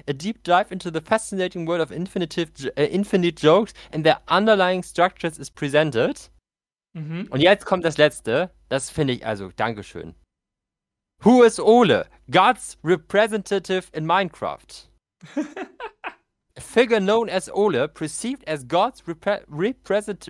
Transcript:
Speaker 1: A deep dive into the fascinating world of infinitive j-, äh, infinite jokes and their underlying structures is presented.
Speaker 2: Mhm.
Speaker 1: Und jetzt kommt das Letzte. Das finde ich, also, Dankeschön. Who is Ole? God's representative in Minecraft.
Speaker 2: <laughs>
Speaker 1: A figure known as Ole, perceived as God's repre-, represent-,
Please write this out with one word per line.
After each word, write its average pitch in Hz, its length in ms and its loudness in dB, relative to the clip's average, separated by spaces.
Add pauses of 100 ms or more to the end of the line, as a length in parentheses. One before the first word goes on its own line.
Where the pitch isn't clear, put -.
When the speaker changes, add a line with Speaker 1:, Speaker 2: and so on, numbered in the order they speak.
Speaker 1:
A 143 60 -6
deep 160 300 -8
dive 175 280 0
into 180 200 -10
the 160 100 -6
fascinating 185 640 -4
world 170 140 -2
of 156 100 -2
infinitive 170 640 -6
j-, 135 240 -10
äh, 143 80 2
infinite 175 560 -2
jokes 180 320 4 (180)
and 156 140 -6
their 156 240 2
underlying 185 540 2
structures - 560 -2
is 143 120 -14
presented. 147 800 0 (640)
Speaker 2:
Mhm. 165 380 -10
Speaker 1:
Und 131 100 -2
jetzt 190 240 6
kommt 180 220 -2
das 156 100 -2
Letzte. 147 540 0 (180)
Das 135 220 -6
finde 139 240 -2
ich, - 120 -10
also, 101 300 -8
Dankeschön. 101 580 -8 (1080)
Who 247 180 8
is 226 160 6
Ole? 175 480 4 (240)
God's 190 540 2
representative 190 1080 -2
in 156 100 -6
Minecraft. 165 840 -6 (440)
Speaker 2:
<laughs> - 40 -6 (1160)
Speaker 1:
A - 40 -20
figure 226 380 0
known 208 300 0
as 185 200 -4
Ole, 170 380 0
perceived 165 640 -10
as 147 180 -8
God's 185 400 -2
repre-, 180 420 -6
represent-, 202 800 -6